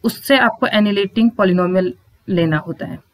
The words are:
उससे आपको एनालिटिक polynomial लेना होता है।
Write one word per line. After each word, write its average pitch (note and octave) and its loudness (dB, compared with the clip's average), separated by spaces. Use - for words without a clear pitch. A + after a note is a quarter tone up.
उससे C4 0
आपको A#3 0
एनालिटिक G#3 0
polynomial F#3 0
लेना E3 0
होता D3+ -8
है। E3 -14